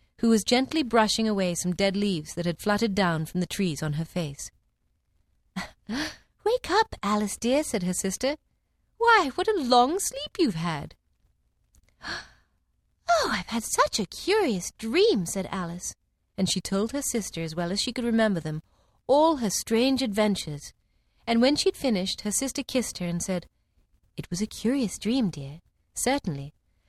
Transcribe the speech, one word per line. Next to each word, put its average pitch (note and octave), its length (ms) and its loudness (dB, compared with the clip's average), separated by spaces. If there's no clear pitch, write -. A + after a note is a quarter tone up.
who A#3 120 4
was A3 120 6
gently C4 400 2
brushing A3 460 2
away F#3+ 260 0
some F3 220 -2
dead G3 200 0
leaves F#3+ 380 -2
that E3+ 120 -4
had E3+ 120 -2
fluttered G#3 360 0
down E3+ 300 2
from F3+ 160 -4
the F3 60 -2
trees F3 380 -2
on D#3 80 -2
her D#3 120 -4
face. D3+ 460 -8
<laughs> - 340 -12
"Wake A4+ 260 0
up, G#4+ 320 2
Alice G#3 340 0
dear," C4 260 2
said G3+ 220 -4
her F3+ 100 0
sister. B3+ 420 -2
"Why, A4 400 6
what F#4 100 0
a G#4 160 2
long B3+ 380 6
sleep C#5+ 380 -6
you've C#4 180 2
had." D#3+ 400 -4
<gasps> - 1040 -14
"Oh, D#5 240 4
I've F#3+ 160 -4
had A3+ 160 -2
such - 340 2
a G#3+ 80 -2
curious E4 720 0
dream," B3 480 2
said F#3+ 240 -4
Alice. F3 440 -8
And F#3 100 2
she - 120 -2
told G3+ 320 -2
her C#4+ 100 -4
sister, G3+ 400 -4
as D#3+ 120 -8
well E3+ 180 -4
as G3+ 80 -2
she B3 120 -4
could A#3 120 -4
remember A3 360 2
them, D#3 220 -6
all D4+ 300 6
her A#3 140 0
strange B3+ 520 0
adventures. G3+ 720 -2
And A#3 140 2
when C#4 160 6
she'd F#4 200 0
finished, G3 440 -2
her G#3 100 -6
sister C4+ 320 -4
kissed - 360 -4
her F3+ 80 -4
and E3+ 160 -4
said, F3+ 240 -4
"It - 140 -10
was E3+ 100 -4
a A3 60 -2
curious A#3+ 520 -2
dream, A3+ 320 0
dear, C#3+ 300 -10
certainly. D3 600 -4